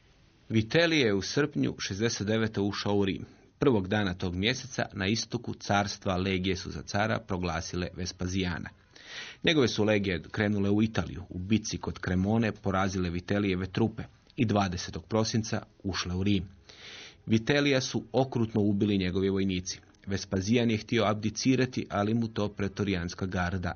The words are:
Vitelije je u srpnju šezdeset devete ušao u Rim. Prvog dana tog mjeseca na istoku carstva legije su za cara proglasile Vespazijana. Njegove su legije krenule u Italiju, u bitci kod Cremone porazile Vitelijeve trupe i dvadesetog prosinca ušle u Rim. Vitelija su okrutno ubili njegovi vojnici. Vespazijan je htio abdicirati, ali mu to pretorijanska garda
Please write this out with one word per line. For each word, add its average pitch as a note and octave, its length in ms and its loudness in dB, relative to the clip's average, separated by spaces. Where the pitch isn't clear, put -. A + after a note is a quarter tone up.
Vitelije C#3 580 4
je G#2 80 4
u G2 80 2
srpnju C#3+ 560 0
šezdeset G#2 480 -2
devete A2 340 0
ušao G2+ 340 0
u G2+ 100 4
Rim. F#2+ 200 -2
Prvog G#2+ 300 2
dana G2+ 260 0
tog F2+ 200 -4
mjeseca A#2+ 580 -2
na G2 140 -2
istoku A2+ 480 -2
carstva G2+ 640 0
legije F#2 400 0
su D#2+ 140 -10
za D#2 120 -8
cara A2 360 -2
proglasile F2+ 760 -4
Vespazijana. F2+ 720 -4
Njegove D3+ 240 6
su G#2+ 160 0
legije G2 460 2
krenule G#2 400 0
u G#2 120 4
Italiju, F#2+ 460 -2
u F#2 100 -8
bitci G2+ 400 0
kod F2 260 -8
Cremone G2+ 480 2
porazile F#2+ 580 -2
Vitelijeve F#2 560 0
trupe A2 360 0
i C3+ 80 2
dvadesetog G2 600 0
prosinca A2 560 0
ušle F2+ 320 -4
u F#2 80 -2
Rim. G2 260 2
Vitelija C3+ 540 4
su B2 320 -4
okrutno B2 480 2
ubili G2+ 380 4
njegovi F#2+ 300 2
vojnici. F#2+ 520 -2
Vespazijan G2 640 0
je A2 60 2
htio A2 280 0
abdicirati, A2+ 840 0
ali G#2 240 2
mu A#2 140 0
to G#2 200 -2
pretorijanska G2 800 -2
garda F2+ 500 -2